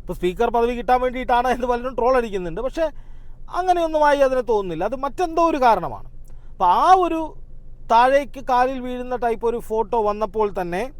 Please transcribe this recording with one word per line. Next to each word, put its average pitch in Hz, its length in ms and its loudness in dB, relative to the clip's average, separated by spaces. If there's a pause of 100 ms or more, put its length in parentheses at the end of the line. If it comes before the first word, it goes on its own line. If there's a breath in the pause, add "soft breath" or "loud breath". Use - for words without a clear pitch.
ഇപ്പൊ 185 120 -8
സ്പീക്കർ 185 360 -2
പദവി 233 240 0
കിട്ടാൻ 247 280 2
വേണ്ടിയിട്ടാണ് 247 460 0
എന്ന് 240 200 0
പലരും 240 280 -2
ട്രോൾ 247 220 2
അടിക്കുന്നുണ്ട്. 202 440 -4
പക്ഷേ 262 200 -4 (760 soft breath)
അങ്ങനെയൊന്നുമായി 320 640 4
അതിനെ 262 240 4
തോന്നുന്നില്ല. 190 420 0
അത് 226 120 -2
മറ്റെന്തോ 330 540 0
ഒരു 302 120 0
കാരണമാണ്. 175 480 2 (420 soft breath)
അപ്പൊ 190 140 -2
ആ 247 320 6
ഒരു 320 400 -2 (540)
താഴേക്ക് 262 580 2
കാലിൽ 254 300 2
വീഴുന്ന 247 360 -6
ടൈപ്പ് 233 320 -2
ഒരു 233 120 -2
ഫോട്ടോ 220 420 -2
വന്നപ്പോൾ 208 600 -2
തന്നെ 180 380 -4